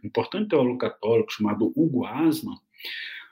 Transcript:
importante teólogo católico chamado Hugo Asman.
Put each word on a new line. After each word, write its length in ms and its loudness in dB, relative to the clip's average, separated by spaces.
importante 460 -2
teólogo 280 4
católico 540 0
chamado 440 0
Hugo 300 2
Asman. 520 0